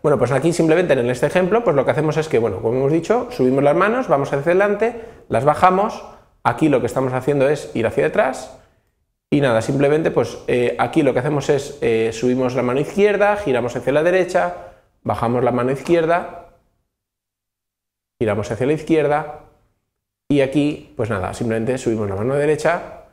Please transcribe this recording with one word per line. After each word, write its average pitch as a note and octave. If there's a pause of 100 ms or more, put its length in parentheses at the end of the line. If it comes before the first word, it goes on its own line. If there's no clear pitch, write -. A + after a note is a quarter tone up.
Bueno, D3
pues A#2+
aquí C#3
simplemente D#3+
en A#2+
este B2
ejemplo, F#3
pues D#3+
lo B2+
que B2+
hacemos D3+
es D#3
que, B2
bueno, G#2
como A#2
hemos C3+
dicho, G#3+
subimos C3+
las C#3+
manos, A3
vamos C#3
hacia C#3+
adelante, G#3 (280)
las A#2
bajamos, F#3 (400)
aquí A#2+
lo C3+
que A#2
estamos C3
haciendo C3+
es D3
ir A2+
hacia C#3+
atrás, A3+ (720)
y C#3+
nada, A#2
simplemente C#3+
pues, -
eh, B2
aquí C3+
lo B2+
que B2+
hacemos D3
es, -
eh, A2+
subimos B2
la B2
mano B2
izquierda, G3+
giramos B2
hacia B2+
la D3+
derecha, F3 (480)
bajamos A#2+
la A#2+
mano B2
izquierda, E3+ (1700)
giramos G#2
hacia A#2
la D3
izquierda, D3+ (840)
y C#3+
aquí, C#3+
pues A#2
nada, G2
simplemente A#2
subimos A2
la F#2+
mano A#2
derecha D3+